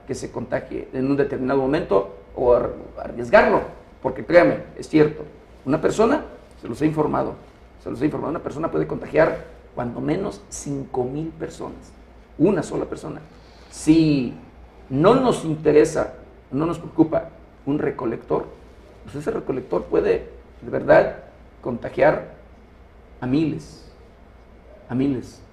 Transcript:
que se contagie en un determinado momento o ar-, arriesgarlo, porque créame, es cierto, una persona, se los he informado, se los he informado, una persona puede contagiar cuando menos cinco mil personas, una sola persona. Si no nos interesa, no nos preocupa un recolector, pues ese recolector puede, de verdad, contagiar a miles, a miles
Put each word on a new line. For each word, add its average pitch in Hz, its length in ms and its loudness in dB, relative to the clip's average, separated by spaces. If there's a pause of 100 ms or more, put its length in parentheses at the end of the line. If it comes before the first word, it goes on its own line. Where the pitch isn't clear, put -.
que 131 80 -6
se - 160 -10
contagie - 600 -8
en 131 180 -2
un 143 60 2
determinado 135 440 0
momento 147 540 0 (220)
o 123 160 4
ar-, 110 220 2 (280)
arriesgarlo, 185 600 2 (400)
porque 131 200 -4
créame, 151 360 6 (180)
es - 120 -14
cierto, 151 340 4 (420)
una 139 160 0
persona, 254 440 2 (360)
se - 80 -14
los 120 140 -6
he 151 40 2
informado, 143 480 0 (480)
se - 80 -10
los 117 120 -6
he - 20 -2
informado, 135 280 -2
una 175 100 -6
persona 156 280 -6
puede 156 160 -2
contagiar - 600 0 (280)
cuando 120 280 -8
menos 185 480 -4
cinco 135 540 -6
mil 147 240 -6
personas, - 640 -14 (460)
una 180 240 4
sola - 220 -6
persona. - 380 -10 (480)
Si 151 640 4 (560)
no 160 240 6
nos 254 320 2
interesa, 151 680 4 (380)
no 143 160 -2
nos 170 120 -4
preocupa - 520 0 (360)
un 143 120 -2
recolector, 143 680 -4 (580)
pues - 120 -14
ese 151 140 -6
recolector - 540 -4
puede, - 440 -2 (320)
de 117 100 -12
verdad, 135 460 4 (460)
contagiar 131 720 0 (880)
a 127 40 -6
miles, - 640 -2 (1000)
a 123 40 -8
miles 127 460 -2 (120)